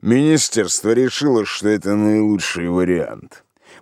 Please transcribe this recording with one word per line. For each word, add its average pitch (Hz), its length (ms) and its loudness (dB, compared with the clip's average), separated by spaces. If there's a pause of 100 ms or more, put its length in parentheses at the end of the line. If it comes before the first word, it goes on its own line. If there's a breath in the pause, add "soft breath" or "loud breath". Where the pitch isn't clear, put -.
Министерство 120 920 2
решило, 123 520 0
что - 240 -4
это 101 260 0
наилучший 107 760 0
вариант, 87 760 -4 (360 loud breath)